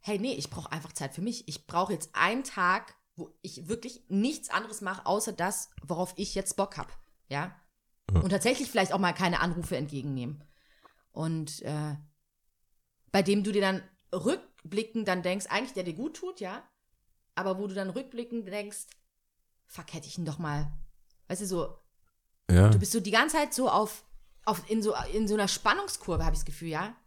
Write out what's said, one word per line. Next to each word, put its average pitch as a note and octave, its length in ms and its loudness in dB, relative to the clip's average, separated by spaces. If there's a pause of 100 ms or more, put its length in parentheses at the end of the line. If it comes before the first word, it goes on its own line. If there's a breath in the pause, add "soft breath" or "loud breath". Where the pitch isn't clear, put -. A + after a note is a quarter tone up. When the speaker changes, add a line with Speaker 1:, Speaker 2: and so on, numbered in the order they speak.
Speaker 1:
hey, G#3 180 -4
nee, G3 140 -2
ich C#3+ 180 -6
brauch - 160 -10
einfach D#3 260 -4
Zeit C#3 220 -4
für E3 80 -4
mich. A#3 260 -4
Ich - 180 -10
brauch F3+ 240 2
jetzt D#3 240 -4
einen A3 300 4
Tag, F#3 500 2 (220)
wo D#3+ 140 -12 (120)
ich - 260 -12
wirklich A#3 400 -6
nichts A#3 420 0
anderes G#3 300 -2
mache, F#3+ 260 -6
außer G#3 260 0
das, F3+ 380 -2 (120)
worauf F3 340 -2
ich - 180 -6
jetzt - 220 -4
Bock G3 200 -2
hab, - 160 -8 (360)
ja? D3+ 260 -4 (580)
Speaker 2:
Ja. E3 80 6
Speaker 1:
Und F#3 100 2
tatsächlich A#3+ 400 2
vielleicht F#3+ 220 2
auch F#3+ 60 2
mal F3+ 160 4
keine F3 260 2
Anrufe E3+ 360 -2
entgegennehmen. C#3 680 -6 (680 soft breath)
Und, D#3+ 500 -4
äh, D3+ 320 -4 (1200)
bei G3 100 6
dem G3+ 220 4
du G#3+ 80 0
dir G3 100 4
dann F#3+ 200 2 (300)
rückblickend G#3+ 960 -2
dann F#3 140 2
denkst, F#3 260 -2
eigentlich A#3+ 240 -2
der F#3 120 -4
dir E3+ 100 -4
gut C4 220 -6
tut, F#4 240 -10
ja? G3+ 220 -8 (720)
Aber F#3 240 -2
wo G3+ 80 -4
du F#3+ 80 -8
dann F#3+ 160 -4
rückblickend A#3+ 580 -6
denkst, G#3 380 -8 (800)
fuck, - 260 -16
hätte D3+ 140 -10
ich - 120 -12
ihn F3 60 -4
doch D3+ 140 -6
mal, D3 320 -2 (580)
weißt F#3 140 -4
du, G3+ 40 -4
so, F3+ 220 -2 (840)
Speaker 2:
Ja. F2+ 180 12
Speaker 1:
du G#2+ 100 10
bist - 140 0
so A3+ 80 2
die F#3 100 -2
ganze D4+ 260 6
Zeit D4 180 2
so B3+ 140 2
auf, G#3 360 2 (400)
auf, G#3 240 0
in A3 140 2
so, G3+ 100 2 (200)
in G#3+ 140 2
so G3+ 80 2
einer G#3 140 2
Spannungskurve, A3 760 0
hab D#3+ 80 6
ich - 80 4
das - 40 2
Gefühl, - 240 -6
ja? F3 260 -4 (120)